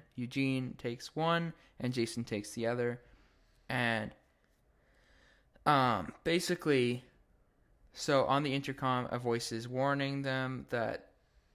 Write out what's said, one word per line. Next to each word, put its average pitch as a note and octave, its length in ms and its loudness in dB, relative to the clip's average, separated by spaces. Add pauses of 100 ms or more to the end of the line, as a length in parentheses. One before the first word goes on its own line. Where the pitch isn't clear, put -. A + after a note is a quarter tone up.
(160)
Eugene C3 640 -2
takes - 380 -8
one, E3 380 0 (260)
and B2 140 -2
Jason A#2 300 -2
takes G#2 280 -6
the A2+ 160 -2
other. A#2+ 340 -2 (680)
And, A#2 420 0 (1500)
um, B2+ 480 4 (100)
basically, D3 800 2 (880)
so C#3 320 2
on C#3 180 4
the C3+ 100 0
intercom, C3 580 0
a A#2+ 80 -2
voice A#2 320 -2
is A#2 160 -6
warning C#3 540 0
them C3 480 -4
that A2+ 400 -4 (460)